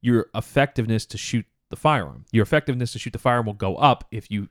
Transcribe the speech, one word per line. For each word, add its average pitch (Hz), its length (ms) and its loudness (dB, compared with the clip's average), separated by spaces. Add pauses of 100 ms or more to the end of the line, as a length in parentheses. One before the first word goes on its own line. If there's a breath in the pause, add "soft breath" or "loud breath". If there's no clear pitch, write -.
your 120 340 2
effectiveness 113 720 0
to - 100 -12
shoot - 280 -4 (240)
the - 60 -14
firearm. 95 560 -2
Your 113 120 4
effectiveness 123 500 0
to 120 60 -10
shoot - 140 -12
the 113 60 -8
firearm 120 280 0
will 101 60 -4
go 98 220 -4
up 131 360 4
if 110 200 -12
you 101 200 -6